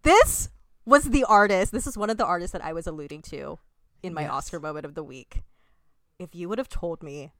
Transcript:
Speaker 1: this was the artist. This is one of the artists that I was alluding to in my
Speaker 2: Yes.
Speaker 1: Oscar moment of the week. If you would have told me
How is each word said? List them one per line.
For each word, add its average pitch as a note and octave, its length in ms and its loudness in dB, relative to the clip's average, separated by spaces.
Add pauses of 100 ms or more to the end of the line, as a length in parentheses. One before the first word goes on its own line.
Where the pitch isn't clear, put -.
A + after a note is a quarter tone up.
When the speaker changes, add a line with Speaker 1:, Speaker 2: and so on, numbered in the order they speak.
Speaker 1:
this - 460 6 (360)
was C#4+ 200 6
the C4+ 200 2
artist. G3+ 480 4
This - 120 -4
is C4 120 -8
one G#3+ 120 -4
of A3 80 -2
the A#3 80 0
artists F3 280 -4
that E3+ 100 -10
I D#3+ 80 -8
was E3 160 -8
alluding D3+ 360 -12
to C#3+ 360 -12 (420)
in F3+ 120 -10
my D#3+ 80 -6
Speaker 2:
Yes. D3 100 -6
Speaker 1:
Oscar C#3+ 300 -8
moment D3+ 240 -10
of D3 100 -16
the D#3+ 80 -8
week. C3 380 -8 (760)
If F3 160 -18
you F3 140 -12
would G#3+ 120 -4
have C4 100 -6
told E3+ 340 -6
me D3 360 -14